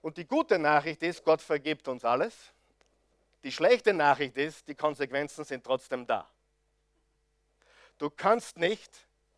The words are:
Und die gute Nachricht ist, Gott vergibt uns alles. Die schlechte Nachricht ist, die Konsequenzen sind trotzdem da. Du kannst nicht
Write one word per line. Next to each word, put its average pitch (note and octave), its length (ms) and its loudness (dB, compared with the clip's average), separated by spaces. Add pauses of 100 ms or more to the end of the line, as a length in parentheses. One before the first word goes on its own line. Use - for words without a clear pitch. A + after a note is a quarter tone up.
Und D#3+ 160 -10
die E3+ 100 -12
gute C#4 320 0
Nachricht D3+ 440 2
ist, E3+ 220 -4
Gott D#3+ 180 4
vergibt D3 460 -4
uns B2+ 160 -8
alles. C3 300 0 (1080)
Die C3 80 -10
schlechte A3 400 2
Nachricht C#3+ 440 2
ist, D3+ 300 -6
die D3+ 80 -12
Konsequenzen D3 720 -4
sind C3 180 -10
trotzdem B2+ 440 -6
da. G2+ 220 -4 (1700)
Du D3 120 -4
kannst - 460 0
nicht F3+ 340 -4 (480)